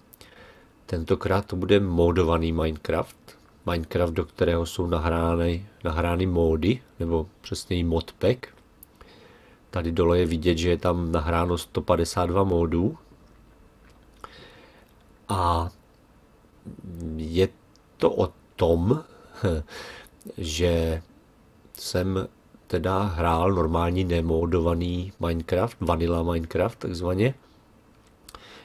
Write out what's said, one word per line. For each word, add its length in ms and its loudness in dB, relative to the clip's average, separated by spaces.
Tentokrát 600 -2
to 100 -6
bude 240 4
módovaný 720 2
Minecraft. 840 -4
Minecraft, 480 -2
do 120 -2
kterého 400 0
jsou 220 -4
nahrány, 760 0
nahrány 420 0
módy, 560 2
nebo 280 -2
přesněji 420 -4
modpack. 640 -2
Tady 220 -4
dole 280 4
je 60 4
vidět, 320 2
že 120 0
je 80 2
tam 340 0
nahráno 460 0
sto 240 -6
padesát 440 0
dva 180 2
módů. 540 0
A 400 0
je 320 0
to 140 4
o 220 0
tom, 480 2
<laughs> 920 -8
že 640 0
jsem 540 -4
teda 300 0
hrál 480 2
normální 520 0
nemódovaný 1160 0
Minecraft, 600 -2
vanilla 440 0
Minecraft 560 -2
takzvaně. 540 -2